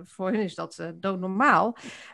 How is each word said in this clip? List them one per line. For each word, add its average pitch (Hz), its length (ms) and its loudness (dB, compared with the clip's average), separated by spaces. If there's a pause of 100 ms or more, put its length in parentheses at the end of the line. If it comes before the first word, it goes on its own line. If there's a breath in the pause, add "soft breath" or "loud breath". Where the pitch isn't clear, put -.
voor 185 260 -4
hun 214 100 0
is 185 140 -4
dat, 170 240 -10
eh, 165 160 -8
doodnormaal. 190 840 2 (380 loud breath)